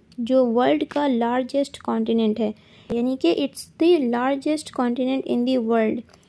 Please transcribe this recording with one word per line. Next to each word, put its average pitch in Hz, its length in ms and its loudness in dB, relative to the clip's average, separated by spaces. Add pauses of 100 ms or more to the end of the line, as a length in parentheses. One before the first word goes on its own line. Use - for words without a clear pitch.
(220)
जो 254 240 2
वर्ल्ड 254 400 2
का 294 220 -2
लार्जेस्ट 247 720 -2
कॉन्टिनेंट 226 640 0
है, 214 140 -2 (380)
यानी 247 240 -2
कि 330 180 2
it's - 480 -4
the 311 320 4
largest 277 680 -2
continent 254 500 -2
in 240 180 0
the 247 200 0
world, 226 320 0 (280)